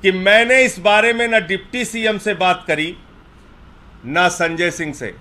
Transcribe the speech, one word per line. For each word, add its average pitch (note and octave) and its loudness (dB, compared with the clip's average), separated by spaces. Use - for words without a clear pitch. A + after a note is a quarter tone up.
कि F#3+ 2
मैंने A3 4
इस B3 -2
बारे G#3 4
में A#3 -2
ना A3+ 2
डिप्टी F#3+ -6
सीएम A3 -2
से G#3 -4
बात F3+ 0
करी, D#3+ -4
ना E3+ 2
संजय E3+ -2
सिंह D#3+ -8
से। A2 -12